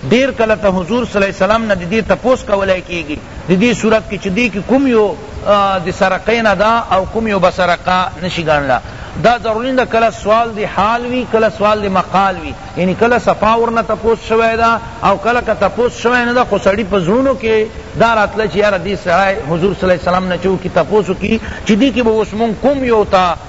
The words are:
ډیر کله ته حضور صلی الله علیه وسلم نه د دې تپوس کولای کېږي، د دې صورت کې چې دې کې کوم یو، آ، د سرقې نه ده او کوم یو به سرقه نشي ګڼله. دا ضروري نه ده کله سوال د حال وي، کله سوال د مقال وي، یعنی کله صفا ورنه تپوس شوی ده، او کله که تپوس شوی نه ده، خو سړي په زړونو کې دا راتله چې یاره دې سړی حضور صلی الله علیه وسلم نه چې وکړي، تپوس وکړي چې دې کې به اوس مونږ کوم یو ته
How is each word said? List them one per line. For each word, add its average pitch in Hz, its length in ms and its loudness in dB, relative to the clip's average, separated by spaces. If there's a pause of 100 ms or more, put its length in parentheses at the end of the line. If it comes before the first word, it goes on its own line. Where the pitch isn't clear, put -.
ډیر 254 220 2
کله 220 240 0
ته 202 140 0
حضور 185 360 -2
صلی - 100 -10
الله 196 120 2
علیه 190 160 -2
وسلم 220 220 0
نه 208 100 2
د 175 160 -8
دې 220 180 -2
تپوس 233 340 0
کولای 196 460 0
کېږي، 156 280 -6 (320)
د 180 120 4
دې 233 200 2
صورت 220 280 2
کې 196 140 -6
چې 202 140 -4
دې 233 160 0
کې 196 160 -6
کوم 269 180 2
یو، 214 280 2 (320)
آ، 196 300 2
د 180 140 -4
سرقې 196 560 0
نه 196 60 4
ده 220 380 2
او 185 220 2
کوم 226 140 -2
یو 202 120 0
به 175 120 4
سرقه 180 580 0 (140)
نشي 170 200 -6
ګڼله. 143 360 2 (440)
دا 240 200 4
ضروري 226 280 -2
نه 254 60 0
ده 240 80 2
کله 226 240 2
سوال 226 460 0
د 208 100 -4 (100)
حال 226 300 0
وي، 247 260 -2
کله 220 260 2
سوال 214 240 2
د 202 100 -2
مقال 190 480 0
وي، 147 140 -10 (240)
یعنی 180 220 0
کله 233 200 4
صفا 208 360 2
ورنه 233 260 0
تپوس 214 380 -2 (100)
شوی 226 280 2
ده، 226 220 2 (240)
او 196 140 4
کله 233 240 0
که 214 120 -2
تپوس 208 500 0
شوی 240 220 2
نه 240 80 -2
ده، 247 100 2
خو 202 140 0
سړي 202 340 0
په 202 80 2
زړونو 240 420 2
کې 220 240 2 (340)
دا 226 160 4
راتله 208 320 0
چې 147 80 -6
یاره 202 220 2
دې 185 280 -4
سړی 185 460 0
حضور 175 220 0
صلی - 100 -4
الله 180 160 2
علیه - 100 -2
وسلم 185 200 0
نه 175 140 -2
چې 196 40 0
وکړي، 185 280 -2
تپوس 180 340 2
وکړي 220 300 -2 (280)
چې - 40 2
دې 220 240 4
کې 247 60 0
به 226 80 2
اوس 220 240 0
مونږ 220 280 -2
کوم 269 220 2
یو 226 280 4
ته 185 240 4 (120)